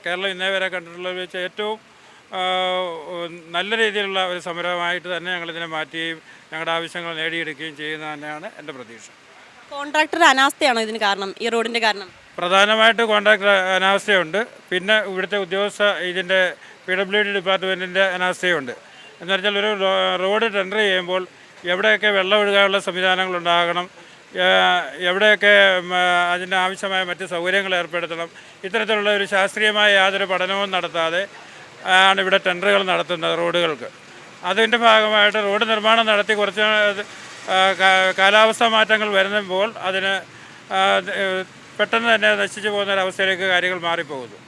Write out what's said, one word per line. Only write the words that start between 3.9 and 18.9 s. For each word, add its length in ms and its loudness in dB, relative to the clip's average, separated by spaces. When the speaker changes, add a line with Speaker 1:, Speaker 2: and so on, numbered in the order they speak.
Speaker 1:
ഒരു 160 -8
സമരമായിട്ട് 680 -4
തന്നെ 220 -6
ഞങ്ങളിതിനെ 400 -8
മാറ്റുകയും 420 -8
ഞങ്ങളുടെ 240 -6
ആവശ്യങ്ങൾ 360 -8
നേടിയെടുക്കുകയും 580 -8
ചെയ്യുന്നത് 340 -10
തന്നെയാണ് 340 -12
എൻ്റെ 180 -14
പ്രതീക്ഷ. 300 -20
Speaker 2:
കോൺട്രാക്ടർ 520 0
അനാസ്ഥയാണോ 540 2
ഇതിന് 180 -8
കാരണം, 260 -2
ഈ 120 -2
റോഡിൻ്റെ 320 -2
കാരണം? 240 -4
Speaker 1:
പ്രധാനമായിട്ട് 640 4
കോൺട്രാക്ടർ 360 4
അനാസ്ഥയുണ്ട്. 600 2
പിന്നെ 280 0
ഇവിടുത്തെ 340 -4
ഉദ്യോഗസ്ഥ, 420 -2
ഇതിൻ്റെ 280 0
പി 140 -2
ഡബ്ല്യു 280 0
ഡി 120 -6
ഡിപ്പാർട്ട്മെൻറ്റിൻ്റെ 640 -2
അനാസ്ഥയുണ്ട്. 560 -2